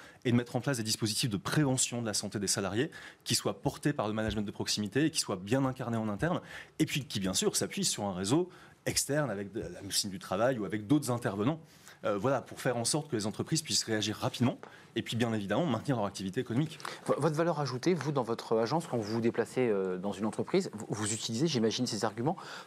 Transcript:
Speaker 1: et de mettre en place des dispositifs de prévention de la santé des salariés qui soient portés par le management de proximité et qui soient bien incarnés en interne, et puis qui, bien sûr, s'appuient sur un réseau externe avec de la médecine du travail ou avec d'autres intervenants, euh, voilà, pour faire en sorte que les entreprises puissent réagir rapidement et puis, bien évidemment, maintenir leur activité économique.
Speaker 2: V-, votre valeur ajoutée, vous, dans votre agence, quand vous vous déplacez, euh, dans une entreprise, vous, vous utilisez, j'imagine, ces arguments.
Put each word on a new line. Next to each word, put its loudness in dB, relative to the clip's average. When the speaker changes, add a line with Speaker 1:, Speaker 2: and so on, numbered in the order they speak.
Speaker 1:
et 2
de 8
mettre 0
en -2
place 0
des 0
dispositifs 0
de 2
prévention 2
de -2
la 0
santé -2
des 0
salariés 0
qui 0
soient -2
portés 0
par 0
le 0
management 0
de -4
proximité 0
et 2
qui 0
soient -2
bien 2
incarnés -2
en 0
interne, 0
et 2
puis -2
qui, -4
bien 0
sûr, 0
s'appuient -2
sur 0
un 0
réseau 2
externe 0
avec -6
de -6
la -8
médecine -2
du -8
travail 0
ou -2
avec -2
d'autres 4
intervenants, 0
euh, 2
voilà, 4
pour -10
faire 2
en 0
sorte 0
que 0
les 0
entreprises 0
puissent 0
réagir 0
rapidement 2
et 2
puis, -4
bien 2
évidemment, 2
maintenir 0
leur 2
activité -4
économique. 0
Speaker 2:
V-, 4
votre 2
valeur 2
ajoutée, 2
vous, 0
dans 2
votre 0
agence, 2
quand -2
vous -2
vous 2
déplacez, 2
euh, 2
dans -2
une -4
entreprise, 0
vous, -8
vous -2
utilisez, 0
j'imagine, 2
ces 0
arguments. -2